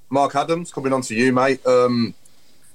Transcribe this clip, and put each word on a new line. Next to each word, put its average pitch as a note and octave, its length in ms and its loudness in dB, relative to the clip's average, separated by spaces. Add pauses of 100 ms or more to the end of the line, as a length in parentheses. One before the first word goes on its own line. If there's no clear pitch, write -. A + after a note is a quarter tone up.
Mark C#3 260 0
Adams, E3 360 -4
coming C3+ 220 -4
on B2+ 80 0
to A2+ 140 -8
you, B2 180 2
mate. C3 320 0
Um, B2 480 2 (600)